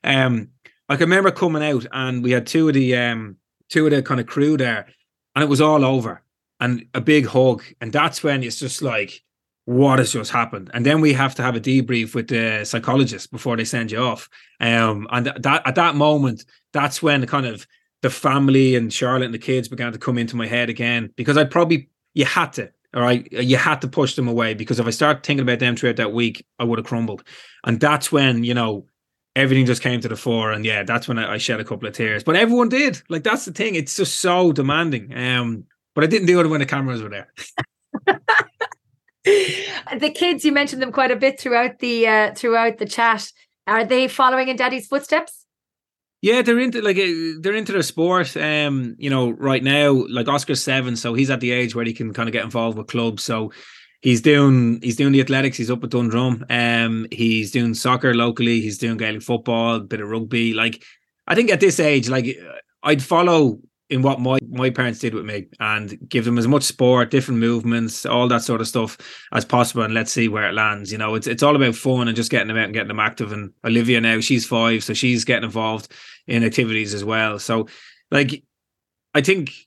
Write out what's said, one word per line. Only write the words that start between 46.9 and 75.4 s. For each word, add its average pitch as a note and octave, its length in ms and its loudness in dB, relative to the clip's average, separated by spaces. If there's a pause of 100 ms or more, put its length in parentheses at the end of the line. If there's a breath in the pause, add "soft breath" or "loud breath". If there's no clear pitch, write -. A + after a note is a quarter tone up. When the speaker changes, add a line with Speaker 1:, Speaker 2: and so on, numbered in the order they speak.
Speaker 1:
uh, E3 420 -2
they're G3 160 -2
into G#3+ 160 -4
their F#3+ 100 0
sport. E3+ 560 0
Um, D3 600 -2
you C#3 100 -6
know, B2+ 220 2
right C3 320 0
now, C#3+ 440 4
like, A#2+ 200 -2
Oscar's C#3 360 -2
seven, B2+ 320 -2
so A#2 180 -4
he's C3+ 180 2
at B2+ 80 0
the B2 120 -2
age B2 220 -2
where A#2 120 -4
he A2+ 80 -4
can A2+ 200 -8
kinda A#2 180 -4
get A2 120 -2
involved A2+ 340 -4
with G#2+ 100 -10
clubs. A#2 360 -4
So A2+ 280 -4 (500 loud breath)
he's B2 200 4
doing, C3 600 6
he's A#2+ 140 -4
doing C#3 180 2
the C3+ 80 6
athletics. C3+ 360 0
He's A#2 140 -4
up A#2+ 120 -4
at A#2 60 -8
Dundrum. A#2+ 600 0
Um, A#2 600 0
he's A2+ 400 0
doing A#2+ 220 0
soccer B2+ 400 0
locally. A#2 480 0
He's G#2+ 160 -6
doing A2+ 200 -4
Gaelic A2 260 -6
football, A#2 520 -2
a A2+ 40 -4
bit G#2 200 -8
of G#2 100 -10
rugby. A2+ 440 -2
Like, A2+ 300 -4 (440 soft breath)
I E3+ 60 0
think A3 180 2
at E3 80 2
this F#3 200 4
age, C#3+ 280 2
like, B2+ 300 -2 (460)
I'd C#3+ 200 2
follow E3 560 4 (300)
in C3 140 0
what C3 180 2
my, B2+ 160 0 (100)
my B2+ 220 -2
parents A#2+ 300 -4
did A#2 140 -4
with G2+ 120 -8
me G#2 220 -10 (120)
and G#2+ 380 -4 (100)
give A#2+ 160 0
them A#2+ 140 2
as A#2 100 2
much C#3 160 4
sport, B2 480 2
different C3 300 0
movements, A#2 640 -2
all B2 240 2
that A#2 120 2
sort A2+ 200 -2
of A2 60 -4
stuff A2+ 300 -4 (360 loud breath)
as A#2 100 0
possible. A#2+ 400 0
And A2 100 -4
let's A2+ 200 -2
see A2+ 160 0
where G#2 180 -2
it F#2 60 -2
lands. G#2 400 -2
You A2 40 -8
know, G#2+ 180 -4
it's, G#2+ 120 -4
it's A#2+ 160 -2
all D3 140 6
about A#2+ 180 4
fun B2+ 320 0
and A2+ 80 -2
just A#2 160 -2
getting G#2+ 160 0
them A2 100 -2
out A2 80 0
and G2+ 80 -8
getting G#2+ 140 -4
them G#2+ 140 -4
active. G#2+ 320 -4
And G2+ 180 -10 (140)
Olivia A#2 340 2
now, A2+ 220 2
she's A#2 260 0
five, A2+ 360 0
so A2 100 -6
she's A#2+ 320 0
getting A#2 180 0